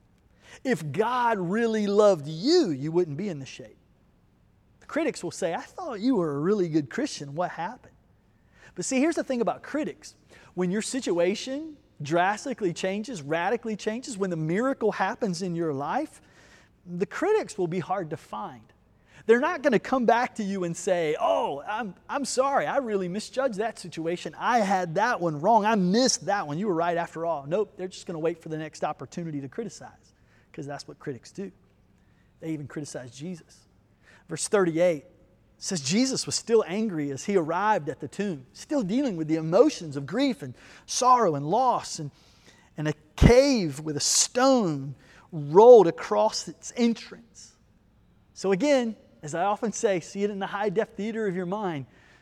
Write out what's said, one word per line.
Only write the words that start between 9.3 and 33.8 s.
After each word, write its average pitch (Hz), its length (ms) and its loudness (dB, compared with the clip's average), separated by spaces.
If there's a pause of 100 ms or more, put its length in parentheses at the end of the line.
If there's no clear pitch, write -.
about 165 220 -4
critics. - 520 -8 (400)
When 180 160 0
your 208 100 0
situation 254 960 -2 (240)
drastically 180 720 -2
changes, 202 480 -6
radically 190 540 -4
changes, 220 420 -8
when 190 120 -2
the 175 60 -4
miracle 202 560 0
happens 190 500 -2
in 175 140 -4
your 165 180 -2
life, 170 480 -6 (640)
the 175 200 -6
critics 370 520 -2
will 180 100 -2
be 180 120 -4
hard 170 300 -4
to 156 80 -8
find. 165 560 -14 (520)
They're 226 140 6
not 311 220 -2
gonna 247 180 4
come 262 260 0
back 226 300 2
to 220 80 -6
you 190 220 -4
and 170 100 -4
say, 175 420 0
"Oh, 170 480 0
I'm, 214 300 -8 (140)
I'm 254 160 -4
sorry, 254 420 0
I 196 100 0
really 208 300 -2
misjudged 214 520 -4
that 220 200 -6
situation. 170 580 -8
I 220 220 0
had 185 360 0
that 208 260 0
one 156 180 -2
wrong. 208 260 4
I 220 100 2
missed 196 500 2
that 196 200 -2
one. 147 120 -6
You 208 100 -4
were 190 60 0
right 170 240 0
after 165 280 -6
all." 151 220 -4
Nope, 202 300 -4
they're 180 100 -8
just - 180 -16
gonna 170 140 -8
wait 170 220 -2
for 165 80 -14
the 156 80 -6
next 156 260 -10
opportunity 156 560 -6
to 139 80 -10
criticize, - 680 -14 (380)
'cause 147 140 -12
that's 139 240 -12
what 147 100 -20
critics 131 320 -12
do. 196 220 -12 (880)
They 165 80 -10
even 151 180 -8
criticize 139 440 -12
Jesus. 160 540 -14 (640)